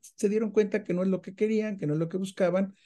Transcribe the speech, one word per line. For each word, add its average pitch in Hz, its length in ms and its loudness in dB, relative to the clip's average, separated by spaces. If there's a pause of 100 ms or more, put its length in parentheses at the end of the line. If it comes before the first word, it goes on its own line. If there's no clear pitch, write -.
se - 260 -2
dieron 214 240 0
cuenta 208 320 2
que 208 100 -4
no 180 100 0
es 190 40 0
lo 185 140 0
que 190 120 -14
querían, 214 440 0
que 151 100 -4
no 147 60 0
es 151 60 0
lo 165 100 -2
que 190 80 -4
buscaban, 190 580 0 (100)